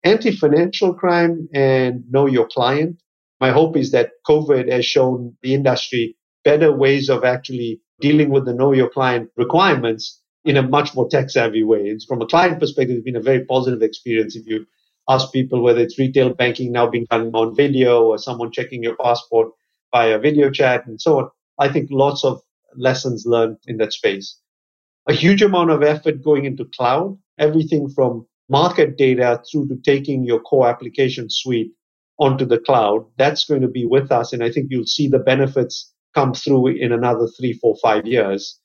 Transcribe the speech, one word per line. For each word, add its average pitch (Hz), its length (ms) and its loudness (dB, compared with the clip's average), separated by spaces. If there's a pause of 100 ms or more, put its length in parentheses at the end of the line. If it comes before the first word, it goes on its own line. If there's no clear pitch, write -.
Anti-financial 180 920 0
crime 170 580 0
and 131 580 0
know 139 140 2
your 123 220 2
client. 143 540 -2 (380)
My 131 120 2
hope 160 260 2
is 131 140 -2
that 120 200 2 (160)
covid 143 420 2
has 127 160 0
shown 127 580 -2
the 131 100 -2
industry 123 640 -2 (260)
better 151 320 4
ways 139 320 2
of 127 160 0
actually 123 560 -4 (220)
dealing 147 280 4
with 135 140 2
the 127 100 -4
know 135 200 2
your 127 160 2
client 123 480 -2
requirements 123 840 0 (240)
in 139 140 2
a 135 40 4
much 147 320 0
more 127 140 -2
tech 135 220 -2
savvy 113 340 0
way. 107 200 2
It's, 107 200 -8
from 123 180 -6
a 113 40 -4
client 165 340 2
perspective, 135 380 -2
it's 110 80 -10
been 123 100 -8
a 113 60 -4
very 123 240 0
positive 131 360 -2
experience. 110 540 -4
If 110 100 -16
you 110 200 -8 (420)
ask - 240 0
people 127 320 -2
whether 120 160 4
it's 117 180 -2
retail 131 360 2
banking 123 400 -4
now 120 160 0
being 117 200 -4
done 113 240 -2
on 113 220 0
video 127 480 4
or 110 140 2
someone 117 340 -8
checking 123 320 -8
your 113 140 -4
passport 120 560 0 (400)
via 113 260 2
video 143 320 2
chat 127 340 0
and 110 140 -18
so 147 200 2
on, 131 100 -4 (300)
I 143 100 2
think 139 200 -4
lots 139 360 0
of 123 160 -2 (340)
lessons 127 500 -4
learned 117 400 0
in 117 120 -10
that 107 160 -2
space. 98 440 -6 (680)
A - 60 0
huge 196 280 4
amount 180 280 2
of 147 120 2
effort 147 400 0
going 147 220 2
into 135 220 -8 (100)
cloud, 143 420 -2 (220)
everything 151 480 2
from 123 380 -2 (240)
market 147 480 0
data 123 520 2
through 139 200 -4
to 131 160 -8
taking 139 400 0
your 117 160 0
core 131 260 2
application 120 640 -4
suite 113 420 -4 (480)
onto 135 260 2
the 113 140 2
cloud. 113 460 0 (120)
That's 143 280 0
going 139 160 -2
to 123 80 0
be 123 160 -6
with 135 260 0
us. 120 220 -2
And 120 100 -4
I 117 80 -2
think - 180 -4
you'll 123 160 -4
see - 220 -2
the 131 120 2
benefits 135 720 -2 (240)
come 131 200 0
through 131 340 0
in 123 240 -2
another 117 360 0 (120)
three, 123 140 -4
four, 113 280 0
five 107 240 0
years. 101 600 -2